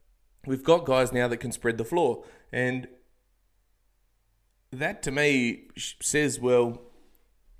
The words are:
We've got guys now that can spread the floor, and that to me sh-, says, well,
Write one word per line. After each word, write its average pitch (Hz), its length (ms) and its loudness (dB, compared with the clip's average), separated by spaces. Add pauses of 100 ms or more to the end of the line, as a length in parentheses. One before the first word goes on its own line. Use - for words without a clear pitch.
(440)
We've 131 180 -4
got 165 220 4
guys 131 260 2
now 123 180 0
that 120 100 -4
can 120 140 -8
spread 113 260 -4
the 113 80 -6
floor, 147 380 0 (280)
and 127 340 -4 (1800)
that 156 340 -6
to 143 60 -2
me 135 680 2
sh-, - 260 -12
says, 147 360 0
well, 120 440 2 (760)